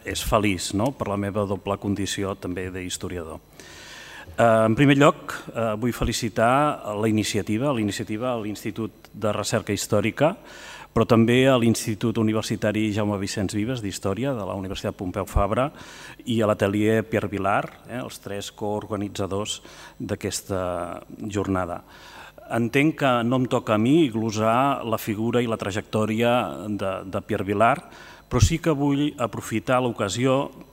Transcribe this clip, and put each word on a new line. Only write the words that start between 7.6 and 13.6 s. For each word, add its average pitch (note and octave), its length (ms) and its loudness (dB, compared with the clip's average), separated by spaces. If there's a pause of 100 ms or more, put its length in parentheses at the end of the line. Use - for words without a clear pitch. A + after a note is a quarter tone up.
la A#2 100 0
iniciativa G#2+ 520 -4
a A2+ 80 -4
l'Institut G#2 720 -10
de G#2 180 -2
Recerca G#2 420 -2
Històrica, A2 600 2 (580)
però A2+ 120 4
també A#2 420 6
a C3 120 6
l'Institut A2+ 580 0
Universitari G#2+ 760 0
Jaume G#2 280 0
Vicenç G2 320 -4
Vives A2+ 300 -4